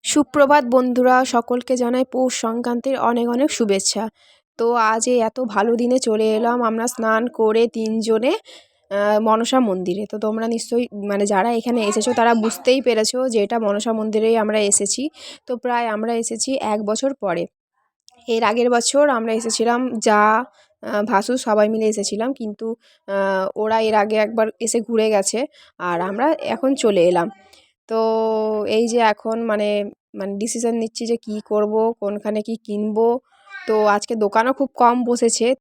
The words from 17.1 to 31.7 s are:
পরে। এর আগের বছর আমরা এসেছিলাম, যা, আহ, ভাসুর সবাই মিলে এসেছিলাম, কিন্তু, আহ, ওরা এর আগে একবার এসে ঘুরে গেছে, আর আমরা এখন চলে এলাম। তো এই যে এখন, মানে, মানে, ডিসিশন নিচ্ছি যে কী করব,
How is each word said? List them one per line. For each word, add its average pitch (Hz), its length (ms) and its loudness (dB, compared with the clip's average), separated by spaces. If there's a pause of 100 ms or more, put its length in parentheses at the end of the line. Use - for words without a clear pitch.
পরে। 170 280 -4 (840)
এর 226 160 0
আগের 240 260 2
বছর 240 380 2
আমরা 226 260 0
এসেছিলাম, 233 460 -2 (180)
যা, 208 220 4 (600)
আহ, 208 200 -2
ভাসুর 214 360 0
সবাই 214 300 2
মিলে 220 200 -2
এসেছিলাম, 214 440 -4
কিন্তু, 220 340 -10 (420)
আহ, 196 360 0 (120)
ওরা 220 260 0
এর 220 120 0
আগে 214 220 2
একবার 220 300 2 (140)
এসে 233 200 -2
ঘুরে 220 300 0
গেছে, 208 280 0 (420)
আর 175 200 -4
আমরা 202 260 -2 (220)
এখন 233 260 -2
চলে 208 340 2
এলাম। 175 200 2 (600)
তো 226 100 -2 (680)
এই 220 200 2
যে 233 160 0
এখন, 220 400 0
মানে, 214 240 0 (460)
মানে, 196 240 -8
ডিসিশন 233 360 -4
নিচ্ছি 226 320 -6
যে 233 100 0
কী 214 180 -10 (100)
করব, 214 300 -2 (240)